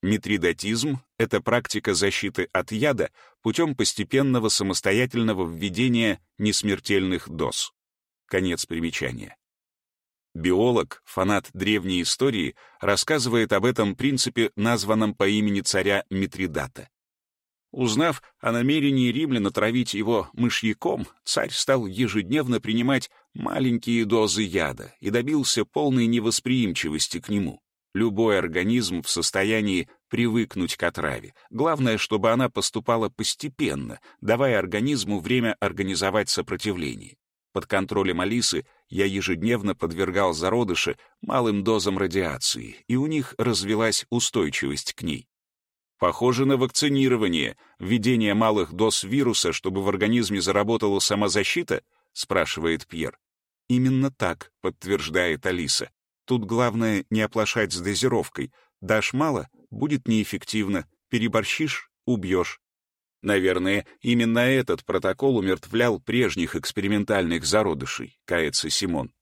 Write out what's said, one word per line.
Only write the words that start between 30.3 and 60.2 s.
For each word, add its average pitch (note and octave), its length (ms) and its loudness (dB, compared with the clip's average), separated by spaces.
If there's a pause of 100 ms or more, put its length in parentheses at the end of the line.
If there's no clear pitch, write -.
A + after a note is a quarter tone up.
к - 80 -6
отраве. D2 500 -4 (160)
Главное, C3 480 0
чтобы G#2+ 340 0
она B2 180 2
поступала A2+ 580 -2
постепенно, G#2+ 920 -4 (180)
давая A#2 400 2
организму G#2 640 -2
время A#2 400 0
организовать F#2+ 680 0
сопротивление. D#2+ 840 -4 (400)
Под G2 120 -6
контролем F#2+ 520 0
Алисы – G2+ 460 -2 (240)
я G2 160 0
ежедневно G2 720 -2
подвергал F2+ 580 0
зародыши F#2 640 0 (240)
малым A2 420 0
дозам G2 340 0
радиации, E2 920 -4
и B2 80 0
у C3+ 80 0
них D3+ 320 -4
развилась A2 720 0
устойчивость D2+ 840 -2
к - 120 -12
ней. C#2+ 260 -6 (680)
"Похоже A#2+ 480 2
на C3+ 120 4
вакцинирование, B2 960 0 (240)
введение A2 540 2
малых G#2 400 2
доз G#2 320 0
вируса, A2+ 480 0
чтобы F#2+ 300 -4
в F#2+ 40 0
организме G2+ 540 0
заработала G2+ 580 2
самозащита?" G2+ 840 0 (300)
спрашивает E2 760 -2
Пьер. D#2+ 300 -6 (520)
"Именно C3 420 2
так", F2+ 480 -4
подтверждает F2+ 840 -2
Алиса. F2+ 460 -2 (340)
"Тут B2 180 0
главное A2+ 640 0
не A2 120 2
оплошать G#2+ 500 0
с F2+ 80 -6
дозировкой. G#2 720 -2 (300)
Дашь A2 320 0
мало — C3+ 340 -2 (240)
будет C3+ 380 -4
неэффективно, G2+ 800 -2 (180)